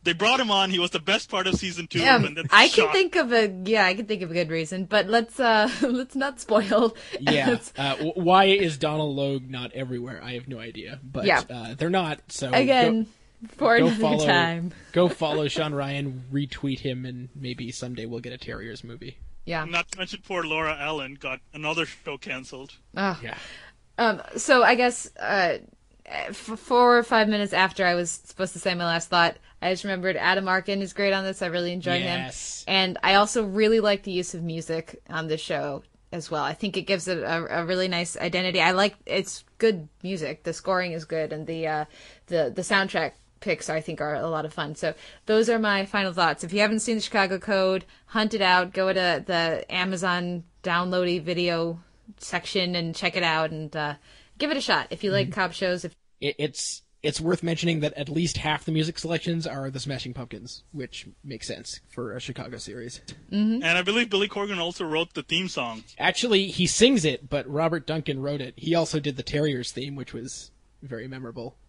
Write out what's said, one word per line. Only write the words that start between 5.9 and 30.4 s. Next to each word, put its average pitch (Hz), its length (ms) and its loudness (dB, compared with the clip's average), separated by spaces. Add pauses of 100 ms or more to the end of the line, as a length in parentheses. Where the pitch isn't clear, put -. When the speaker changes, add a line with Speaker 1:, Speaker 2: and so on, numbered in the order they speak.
Speaker 2:
not 277 240 -4
spoil. 214 560 4 (240)
Speaker 3:
Yeah. 139 260 4
Speaker 2:
<laughs> 254 40 4
Let's - 280 -2
Speaker 3:
Uh, 139 180 0
w-, 156 200 -2
why 185 300 8
is 190 320 4
Donald 151 360 0
Logue 139 360 -2
not 123 220 -8
everywhere? 123 500 -6
I 123 100 -10
have 123 160 -10
no 127 100 -10
idea, 113 460 -12
but, 139 220 -4
Speaker 2:
Yeah. 151 220 4
Speaker 3:
uh, 120 260 -10
they're 160 160 -2
not, 170 380 0
so - 240 -6
Speaker 2:
Again, 240 520 4
Speaker 3:
go, - 520 -18
Speaker 2:
for 233 220 6
Speaker 3:
go 247 80 8
Speaker 2:
another 220 160 2
Speaker 3:
follow, 151 240 2
Speaker 2:
time. 170 460 2 (100)
<laughs> - 100 -20
Speaker 3:
go 175 160 6
follow 151 380 0
Sean 151 280 -2
Ryan, 139 580 -4
retweet 139 480 -2
him, 127 260 -6
and 123 300 -10
maybe 123 340 -8
someday 123 340 -10
we'll 117 160 -8
get 120 120 -12
a 127 60 -14
Terriers 110 440 -12
movie. 117 360 -16 (280)
Speaker 2:
Yeah. 165 180 -6
Speaker 1:
Not 170 280 -4
to 190 60 -12
mention 190 280 -10
poor 180 160 -4
Laura 156 340 -2
Allen 143 440 -6
got 131 180 -8 (160)
another 151 320 -2
show - 320 -12
canceled. 131 560 -12 (220)
Speaker 2:
Ugh. 190 260 -2
Speaker 3:
Yeah. 110 160 -10 (600)
Speaker 2:
Um, 220 240 2 (140)
so 247 260 6
I 226 140 8
guess, 247 420 0
uh, 170 400 0 (480)
f-, 76 300 -8
four 240 600 4
or 240 60 6
five 220 260 4
minutes 208 240 0
after 190 320 2
I 175 100 4
was 175 160 0
supposed - 440 -6
to 170 40 -10
say 180 160 0
my 175 120 -2
last 170 240 0
thought, 170 260 4 (240)
I 180 120 0
just 185 120 -4
remembered 190 320 -2
Adam 185 320 2